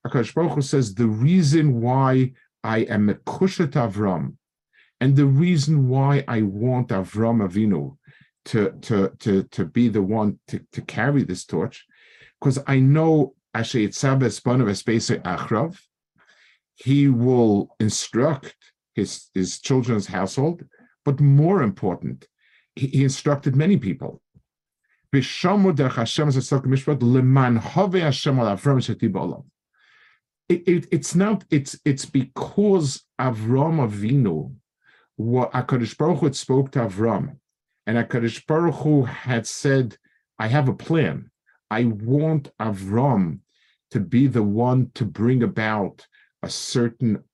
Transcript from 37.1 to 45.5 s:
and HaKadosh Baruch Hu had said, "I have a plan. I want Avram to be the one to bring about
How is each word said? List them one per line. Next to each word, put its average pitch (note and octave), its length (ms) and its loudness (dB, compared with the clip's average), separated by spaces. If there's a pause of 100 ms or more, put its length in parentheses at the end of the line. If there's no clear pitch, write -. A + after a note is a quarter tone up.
and A2 100 -2
HaKadosh A#2 520 -4
Baruch D#3+ 260 2
Hu C#3+ 300 2
had A#2 420 -4
said, C3+ 500 -2 (440)
"I A2 80 -2
have C3+ 200 2
a - 60 0
plan. C#3+ 560 -2 (400)
I A#2 140 0
want C3 680 0 (100)
Avram G2+ 800 0 (540)
to A2+ 80 -2
be A2+ 260 2
the A#2+ 160 0
one B2 520 0
to A#2+ 100 -6
bring A#2 400 0
about G#2+ 600 -4 (380)